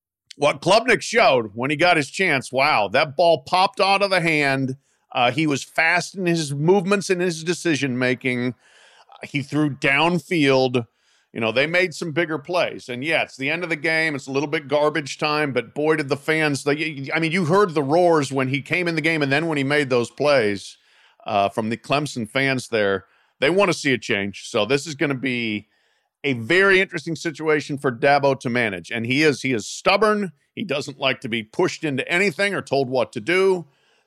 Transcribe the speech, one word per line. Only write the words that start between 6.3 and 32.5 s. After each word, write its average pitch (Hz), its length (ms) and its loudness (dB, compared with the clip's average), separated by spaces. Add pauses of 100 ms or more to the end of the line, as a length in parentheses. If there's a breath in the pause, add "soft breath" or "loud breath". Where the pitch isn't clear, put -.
movements 190 560 2
and 180 100 0
his 170 220 -2
decision-making. 127 1120 -2 (580 soft breath)
Uh, - 140 -20
he 143 160 -6
threw 143 260 -2
downfield. 139 1160 2 (460)
You - 80 -8
know, 113 120 0
they 131 140 2
made 175 280 0
some 170 180 -8
bigger 156 260 -2
plays. 160 500 -4
And, 123 160 -8
yeah, 151 180 0
it's - 140 -8
the 135 140 -4
end 170 140 -4
of 170 40 -8
the 160 80 -4
game. 160 380 -2
It's 131 140 -8
a 135 40 -8
little 143 160 -2
bit 147 200 -6
garbage 147 500 -2
time, 151 340 -2
but 113 220 -4
boy, 156 220 0
did 151 120 -4
the 135 80 0
fans, 156 480 -2
they, 147 480 -4
I 156 80 -2
mean, 160 120 -2
you 185 140 0
heard 185 280 2
the 151 80 0
roars 156 500 2
when 135 160 0
he 135 140 -4
came 175 260 -2
in 165 60 -2
the 156 60 0
game 160 200 2
and 139 120 2
then 156 160 2
when 151 100 -2
he 135 60 0
made 143 260 0
those 120 200 0
plays, 120 680 0 (480 soft breath)
uh, 101 220 2
from 110 200 -4
the 113 80 -2
Clemson 135 520 -4
fans 135 400 -2
there. 98 360 0 (360 soft breath)
They 139 100 4
wanna 180 240 2
see 143 180 -2
a 120 60 0
change. 101 500 -6
So 107 160 0
this 139 220 0
is 160 80 -12
gonna 143 200 -2
be 120 540 -4 (560)
a 139 100 0
very 185 460 4
interesting 170 360 -6
situation 151 640 -2
for 139 140 0
Dabo 139 480 2
to 131 100 -4
manage. 110 400 -2
And 113 160 -6
he 131 160 2
is, 147 200 2
he 131 100 -2
is 107 140 -4
stubborn. 202 640 0 (220)
He 123 100 -8
doesn't 139 340 -8
like 131 220 -2
to - 80 -10
be 113 140 -4
pushed 165 420 -2
into 135 260 -4
anything 196 440 -2